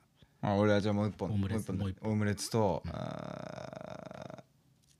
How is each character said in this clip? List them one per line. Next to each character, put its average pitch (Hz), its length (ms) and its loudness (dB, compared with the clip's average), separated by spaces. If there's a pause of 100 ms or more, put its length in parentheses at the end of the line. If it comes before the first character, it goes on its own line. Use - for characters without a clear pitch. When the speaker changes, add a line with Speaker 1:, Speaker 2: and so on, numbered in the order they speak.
(400)
Speaker 1:
あ、 101 140 2
俺 104 180 6
は 101 80 6
じ 104 80 2
ゃ 104 40 4
あ - 20 2
も 104 100 4
う 107 60 2
一 - 80 -8
本。 90 120 -2
Speaker 2:
オ 104 60 0
ム 98 120 2
レ 107 120 0
ツ、 98 120 -6
Speaker 1:
も 92 40 0
う - 20 -2
一 - 0 -
本 - 0 -
ね。 101 40 -2
Speaker 2:
も 101 40 0
う 95 40 0
一 92 100 -8
本。 110 120 0
Speaker 1:
オ 107 40 2
ム 107 80 2
レ 104 100 2
ツ - 160 -6
と、 104 340 4
Speaker 2:
う - 40 -6
ん。 - 60 -4
Speaker 1:
あ - 1400 -10
ー、 - 40 -18 (580)